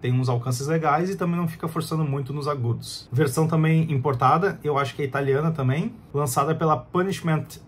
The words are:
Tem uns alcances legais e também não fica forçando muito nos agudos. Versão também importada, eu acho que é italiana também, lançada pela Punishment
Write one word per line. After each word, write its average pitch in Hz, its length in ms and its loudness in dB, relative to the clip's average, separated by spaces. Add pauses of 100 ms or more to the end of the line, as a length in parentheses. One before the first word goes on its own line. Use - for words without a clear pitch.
Tem 127 120 0
uns 127 160 2
alcances 123 380 -2
legais 160 440 2
e 196 60 -4
também 175 200 0
não 175 120 0
fica 165 200 -6
forçando 160 360 -2
muito 139 280 -4
nos 143 160 -4
agudos. 120 600 -4
Versão 147 360 2
também 160 460 4
importada, 139 680 2
eu 147 160 0
acho 135 160 -2
que - 80 -6
é - 20 -2
italiana 139 460 0
também, 151 440 -2 (180)
lançada 147 420 0
pela 160 220 2
Punishment 170 720 -2 (220)